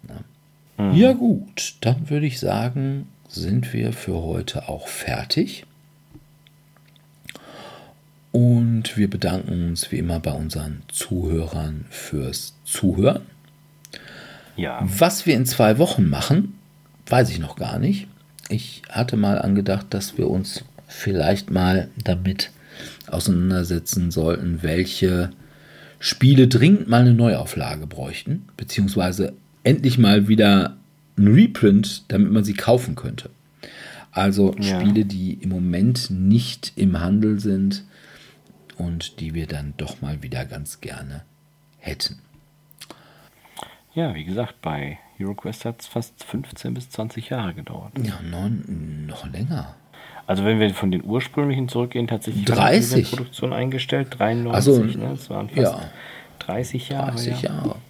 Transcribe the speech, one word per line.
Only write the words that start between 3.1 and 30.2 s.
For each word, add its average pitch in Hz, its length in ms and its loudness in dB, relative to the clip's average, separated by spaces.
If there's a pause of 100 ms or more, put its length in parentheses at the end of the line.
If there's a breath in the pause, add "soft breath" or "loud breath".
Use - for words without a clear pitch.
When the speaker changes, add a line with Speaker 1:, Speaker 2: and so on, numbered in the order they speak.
Speaker 1:
sind 120 440 -4
wir 113 200 -2
für 90 300 -6
heute 85 460 -6
auch - 200 -12
fertig. - 760 -4 (2750 loud breath)
Und 117 640 2
wir 101 140 2
bedanken 87 580 -4
uns - 240 -6
wie - 60 -4
immer 85 200 -2
bei 78 140 -4
unseren 76 560 -8
Zuhörern 80 1040 -6
fürs - 640 -8 (100)
Zuhören. 98 580 0 (1300 loud breath)
Speaker 2:
Ja. 120 260 -6
Speaker 1:
Was 165 440 2
wir 160 80 4
in 123 100 2
zwei 110 340 4
Wochen 135 300 4
machen, 139 500 0 (480)
weiß 123 240 4
ich 82 80 -6
noch 78 180 -8
gar - 220 -6
nicht. 196 280 -2 (420)
Ich - 400 -8
hatte 120 300 -2
mal 101 200 2
angedacht, 98 520 0
dass - 260 -6
wir - 140 0
uns - 340 -4 (220)
vielleicht 95 640 -2
mal 92 380 2 (140)
damit 92 480 -2 (560 loud breath)
auseinandersetzen 90 1040 0
sollten, 82 520 -2
welche 90 680 0 (680 loud breath)
Spiele 131 500 6
dringend 147 400 6
mal 120 140 6
eine 123 100 8
Neuauflage 78 720 0
bräuchten, 76 600 -8 (100)
beziehungsweise 95 800 -2 (280)
endlich 127 360 4
mal 104 280 8